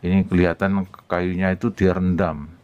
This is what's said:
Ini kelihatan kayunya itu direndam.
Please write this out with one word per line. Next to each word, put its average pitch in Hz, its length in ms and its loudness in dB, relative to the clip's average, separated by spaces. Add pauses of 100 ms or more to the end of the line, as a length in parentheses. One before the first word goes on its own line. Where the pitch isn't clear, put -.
Ini 95 240 2
kelihatan 95 560 0 (240)
kayunya 92 480 -2
itu 117 160 -4
direndam. 87 880 0